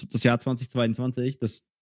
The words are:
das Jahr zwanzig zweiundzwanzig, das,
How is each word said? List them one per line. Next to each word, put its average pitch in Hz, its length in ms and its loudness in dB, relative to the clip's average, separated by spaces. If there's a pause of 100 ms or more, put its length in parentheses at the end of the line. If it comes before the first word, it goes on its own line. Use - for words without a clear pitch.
das - 140 0
Jahr 120 160 6
zwanzig 123 300 -4
zweiundzwanzig, 123 680 0
das, - 280 -4 (140)